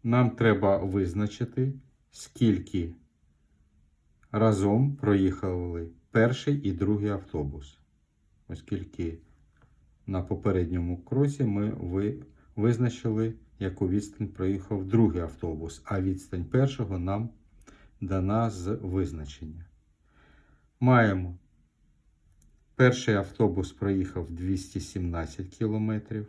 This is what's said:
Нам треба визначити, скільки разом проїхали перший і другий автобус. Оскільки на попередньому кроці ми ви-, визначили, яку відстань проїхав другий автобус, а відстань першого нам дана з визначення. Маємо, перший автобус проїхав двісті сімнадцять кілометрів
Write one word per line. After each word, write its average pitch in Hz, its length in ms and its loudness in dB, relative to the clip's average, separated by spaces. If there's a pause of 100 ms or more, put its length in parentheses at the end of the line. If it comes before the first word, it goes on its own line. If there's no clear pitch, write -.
Нам 120 260 4
треба 101 480 4
визначити, 101 960 -2 (380)
скільки 90 840 0 (1400)
разом 110 640 4
проїхали 90 960 0 (200)
перший 127 480 2
і 98 120 -2
другий 101 380 0
автобус. 76 680 -8 (680)
Оскільки 90 720 -8 (840)
на 95 160 -4
попередньому 90 840 0
кроці 143 400 0
ми 104 260 0
ви-, 98 560 -4 (300)
визначили, 113 760 0 (260)
яку 92 300 -2
відстань 101 380 -2
проїхав 95 580 -4
другий 95 360 4
автобус, 80 640 -8
а 98 160 -2
відстань 92 440 -4
першого 113 540 0
нам 101 300 -4 (720)
дана 98 480 0
з 95 260 -4
визначення. 80 880 -6 (1120)
Маємо, 101 580 4 (1400)
перший 127 400 4
автобус 95 560 0
проїхав 92 600 -2
двісті 90 480 -4
сімнадцять 87 680 -6
кілометрів 107 800 -4